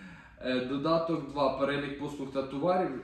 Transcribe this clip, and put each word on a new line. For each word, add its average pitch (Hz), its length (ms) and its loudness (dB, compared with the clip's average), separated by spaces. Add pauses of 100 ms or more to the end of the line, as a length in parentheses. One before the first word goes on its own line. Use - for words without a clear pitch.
(420)
Е, 127 240 0
додаток 143 640 2
два. 139 260 2
Перелік 139 420 0
послуг 139 340 -6
та 135 100 0
товарів, 147 480 2 (120)